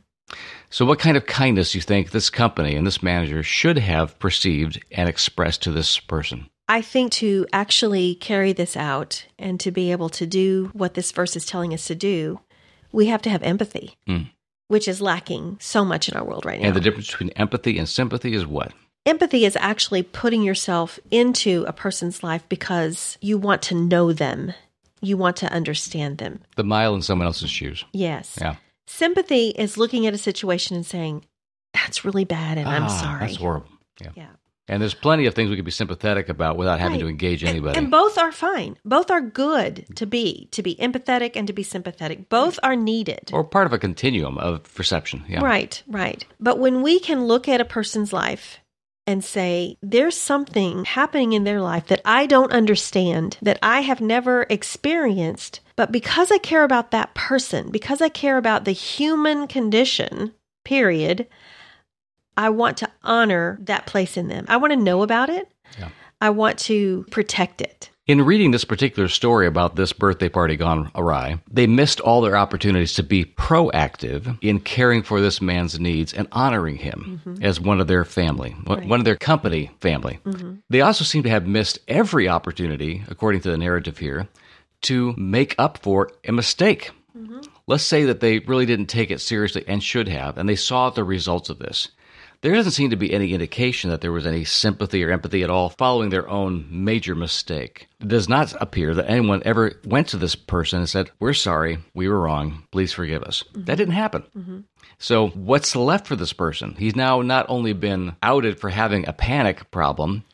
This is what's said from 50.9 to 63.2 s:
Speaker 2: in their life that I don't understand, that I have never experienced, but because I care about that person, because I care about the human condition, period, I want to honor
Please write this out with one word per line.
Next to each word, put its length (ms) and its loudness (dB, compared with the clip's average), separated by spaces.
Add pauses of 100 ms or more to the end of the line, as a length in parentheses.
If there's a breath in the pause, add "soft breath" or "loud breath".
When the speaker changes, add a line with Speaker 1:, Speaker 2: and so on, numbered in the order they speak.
Speaker 2:
in 120 2
their 160 0
life 260 -2
that 180 2
I 220 4
don't 260 6
understand, 880 2
that 200 2
I 200 4
have 180 0
never 500 2
experienced, 1120 -2 (160 soft breath)
but 160 0
because 400 2
I 60 8
care 260 4
about 260 2
that 240 -2
person, 560 -2
because 320 -2
I 60 6
care 280 0
about 280 2
the 80 0
human 760 0
condition, 840 0 (320)
period, 640 2 (1080 loud breath)
I 140 2
want 280 0
to 120 -6 (120)
honor 600 2